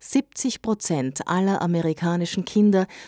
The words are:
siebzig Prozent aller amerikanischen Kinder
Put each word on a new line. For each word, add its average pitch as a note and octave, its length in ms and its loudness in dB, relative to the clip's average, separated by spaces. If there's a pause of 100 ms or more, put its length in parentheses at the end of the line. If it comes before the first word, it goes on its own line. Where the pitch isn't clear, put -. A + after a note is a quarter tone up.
siebzig - 600 -4
Prozent D3+ 640 -2
aller F#3+ 360 0
amerikanischen E3+ 800 0
Kinder G3+ 420 4 (220)